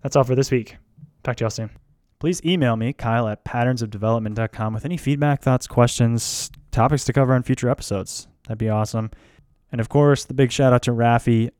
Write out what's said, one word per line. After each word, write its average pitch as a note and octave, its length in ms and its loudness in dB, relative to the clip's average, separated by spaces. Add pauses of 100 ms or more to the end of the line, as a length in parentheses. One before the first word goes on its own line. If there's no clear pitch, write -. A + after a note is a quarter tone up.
That's C#3+ 140 -6
all C#3+ 80 6
for B2 100 0
this C3+ 160 0
week. A#2+ 280 -4 (460)
Talk B2 120 -4
to - 80 -6
y'all A2+ 80 -2
soon. G#2+ 200 -10 (480)
Please F3 260 -2
email D3 320 2
me, A#2 160 -2
Kyle A#2 340 -2
at G#2+ 160 -6
patterns A#2+ 380 -2
of A2 80 -6
development G#2+ 460 -2
dot A2 160 -4
com, A2 220 -6
with A2 120 -8
any E3+ 120 -4
feedback, C#3+ 440 0
thoughts, B2+ 260 0
questions, - 800 0 (220)
topics C3+ 320 2
to B2 100 -4
cover C3 220 4
on B2 80 0
future B2+ 260 0
episodes. - 580 -6 (160)
That'd A2 140 -10
be A2+ 120 -2
awesome. G#2+ 420 -2 (600)
And A#2 100 -4
of A2 80 -4
course, C#3+ 340 4
the - 100 -12
big C3 180 2
shout C3 220 4
out B2 100 4
to B2 80 0
Rafi. A#2 680 2